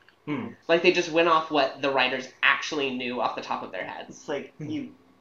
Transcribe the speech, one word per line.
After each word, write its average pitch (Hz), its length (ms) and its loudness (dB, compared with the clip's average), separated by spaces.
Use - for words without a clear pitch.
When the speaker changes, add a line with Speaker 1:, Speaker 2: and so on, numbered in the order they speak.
Speaker 1:
Hmm. 131 220 -4
Speaker 2:
Like, 170 140 4
they 180 100 8
just 170 200 0
went 165 180 4
off 160 220 4
what 135 300 2
the 139 100 0
writers 127 360 0
actually 139 460 0
knew 123 320 -4
off 127 140 0
the 127 60 -6
top 120 220 -6
of - 80 -12
their 92 140 -6
heads. - 240 -12
Speaker 3:
It's - 180 -16
like, 139 300 -6
Speaker 1:
Hmm. 151 120 -10
Speaker 3:
you 143 200 -6